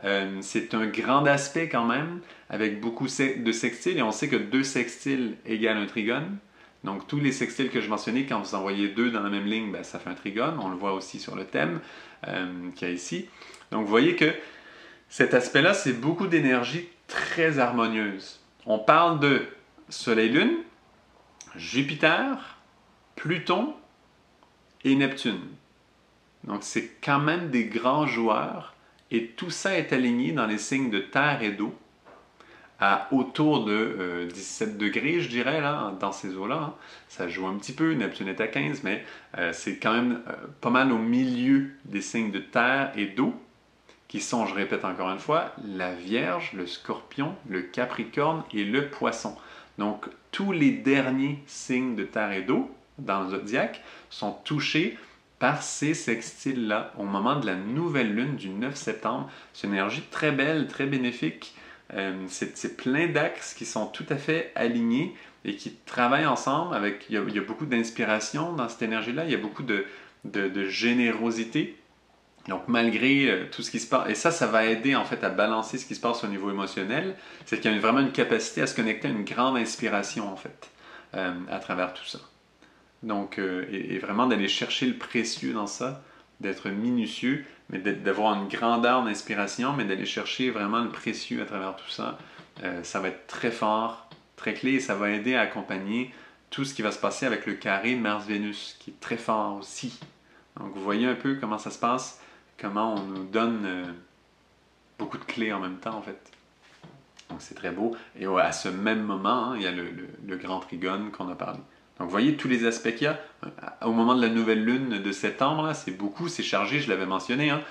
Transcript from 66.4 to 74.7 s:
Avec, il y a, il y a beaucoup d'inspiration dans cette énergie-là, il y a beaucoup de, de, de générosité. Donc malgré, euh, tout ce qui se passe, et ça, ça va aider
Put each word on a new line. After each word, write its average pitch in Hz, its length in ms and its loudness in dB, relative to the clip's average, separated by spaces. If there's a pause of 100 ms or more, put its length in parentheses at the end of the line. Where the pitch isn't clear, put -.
Avec, 101 340 -2
il 107 60 -2
y 107 40 2
a, 98 80 2
il 104 80 -2
y 107 40 0
a 95 40 2
beaucoup 110 220 -6
d'inspiration 117 880 0
dans 127 160 -2
cette - 140 -10
énergie-là, 113 420 -2
il 165 60 -2
y 123 40 2
a 104 40 2
beaucoup 104 240 -6
de, 104 240 0 (380)
de, 98 240 0
de 98 200 -2
générosité. 113 1080 0 (720)
Donc 95 200 -6
malgré, 120 640 4
euh, 92 200 2
tout - 120 -8
ce - 80 -8
qui 113 80 -2
se - 80 -6
passe, 107 240 2
et 107 40 2
ça, 165 160 4
ça 131 160 4
va 110 200 6
aider 113 280 4